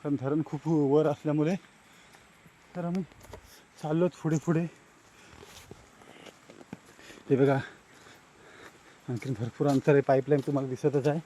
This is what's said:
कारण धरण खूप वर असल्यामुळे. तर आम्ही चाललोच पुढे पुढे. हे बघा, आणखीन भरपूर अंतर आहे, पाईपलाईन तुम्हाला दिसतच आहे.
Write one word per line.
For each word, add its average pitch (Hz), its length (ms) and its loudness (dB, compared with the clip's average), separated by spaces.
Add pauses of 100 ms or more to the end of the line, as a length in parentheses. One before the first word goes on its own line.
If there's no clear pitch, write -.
कारण 147 180 -4
धरण 143 240 -2
खूप - 240 -10
वर 151 380 2
असल्यामुळे. 151 480 -2 (1200)
तर 175 80 -8
आम्ही 175 180 -4 (800)
चाललोच 165 280 0
पुढे 160 260 -2
पुढे. 165 260 0 (2750)
हे 139 60 4
बघा, 135 220 4 (1500)
आणखीन 127 300 -6
भरपूर 120 280 -4
अंतर 143 260 4
आहे, 139 80 6
पाईपलाईन 135 400 2
तुम्हाला 139 280 -2
दिसतच 131 400 -2
आहे. 151 180 0